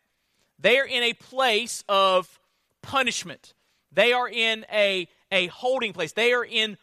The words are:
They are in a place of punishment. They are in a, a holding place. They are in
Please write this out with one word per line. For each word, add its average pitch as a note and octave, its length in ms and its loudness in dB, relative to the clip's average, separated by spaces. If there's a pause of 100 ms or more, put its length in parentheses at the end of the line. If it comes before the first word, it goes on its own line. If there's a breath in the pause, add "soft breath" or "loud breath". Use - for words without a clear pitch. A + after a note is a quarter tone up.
(580)
They A3+ 200 4
are C4+ 80 0
in B3 160 -2
a A#3 120 0
place A#3+ 760 -2
of F#3+ 500 2 (440)
punishment. A#3+ 720 -4 (360)
They G#3 220 4
are B3 160 -2
in A3+ 420 -2
a, G3 380 0 (240 soft breath)
a F#3 140 0
holding A#3+ 480 -4
place. E3+ 180 -6
They A#3+ 220 0
are A#3+ 100 -2
in A3 380 -4